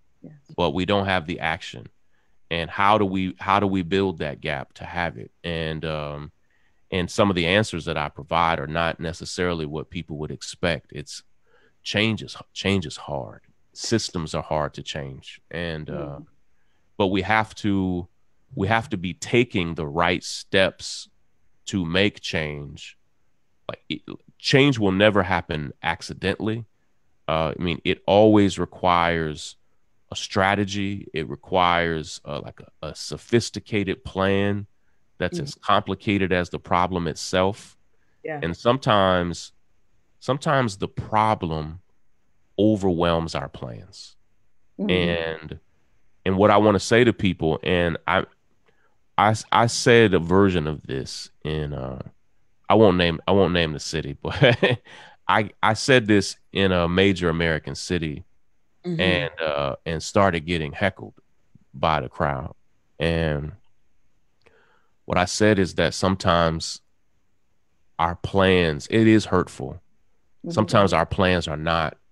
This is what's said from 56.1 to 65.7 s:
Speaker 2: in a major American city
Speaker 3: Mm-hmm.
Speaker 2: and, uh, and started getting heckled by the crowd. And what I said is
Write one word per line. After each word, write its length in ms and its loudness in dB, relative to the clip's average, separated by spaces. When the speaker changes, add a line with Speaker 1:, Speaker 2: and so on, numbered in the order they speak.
Speaker 2:
in 200 2
a 160 2
major 400 4
American 460 -2
city 500 -4
Speaker 3:
Mm-hmm. 160 -4
Speaker 2:
and, 400 0
uh, 360 -2
and 160 -6
started 420 2
getting 280 -4
heckled 420 -4
by 280 0
the 100 -6
crowd. 440 -4
And 540 -2
what 100 -2
I 80 2
said 340 2
is 180 0